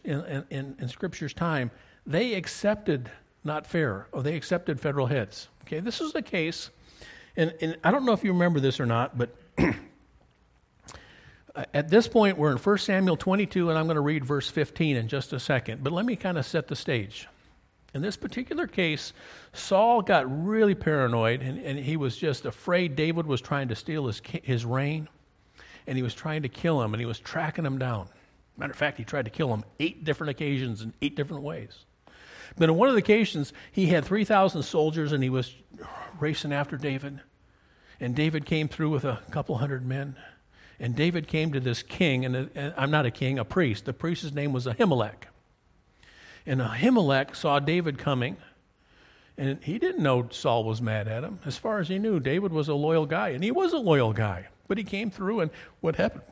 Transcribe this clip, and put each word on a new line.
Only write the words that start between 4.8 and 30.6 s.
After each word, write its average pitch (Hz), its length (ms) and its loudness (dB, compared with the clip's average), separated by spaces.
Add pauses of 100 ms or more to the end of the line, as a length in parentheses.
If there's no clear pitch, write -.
federal 139 260 0
heads. 123 420 -2 (140)
Okay, 156 180 -6
this 226 200 -4
is 311 120 -4
the 294 100 -2
case, - 480 -4 (680)
and, 165 240 2
and 160 240 -2
I 165 60 6
don't 262 160 2
know 233 60 6
if 202 120 2
you 190 80 2
remember 175 280 4
this 135 200 2
or 127 60 0
not, 117 320 0
but 120 160 -2 (240)
<clears throat> - 160 4 (2000)
at 147 140 0
this 220 200 6
point, 202 300 4
we're 147 140 4
in 123 60 0
First 202 280 2
Samuel 185 300 4
twenty-two, 190 520 2
and 160 100 2
I'm 160 100 2
gonna 156 120 2
read 147 240 0
verse 139 240 -2
fifteen 151 480 0
in 113 120 -2
just 139 260 -4
a 123 60 -6
second. 131 420 -2
But 143 100 -2
let 190 140 -2
me 247 100 -2
kinda 175 260 -2
set - 260 -4
the 147 80 -6
stage. 110 520 -4 (640)
In 170 100 -6
this 202 140 -4
particular 302 500 -6
case, 160 460 -2 (400)
Saul 220 500 4
got 151 420 2
really 214 300 4
paranoid, 123 680 2
and, 131 160 -4
and 147 200 -6
he 147 180 -2
was 135 200 -2
just 151 300 -2
afraid 175 480 0
David 156 320 0
was 135 140 0
trying 139 280 -2
to 113 60 -2
steal 151 320 -4
his 107 140 -4
ki-, - 240 -10
his 120 200 0
reign, 143 440 -2 (800)
and 131 100 -4
he 127 60 0
was 120 120 -4
trying 156 280 -4
to 131 60 -4
kill 160 320 0
him, 107 140 0
and 117 60 -4
he 120 60 -4
was 113 120 -6
tracking 160 460 -4
him 135 140 -2
down. 117 300 -4 (480)
Matter - 160 -6
of - 60 -14
fact, 147 200 0
he 117 60 -8
tried 139 200 -4
to 107 60 -8
kill 139 220 -2
him 107 120 -4 (160)
eight 160 240 -4
different 151 260 -2
occasions 131 520 -4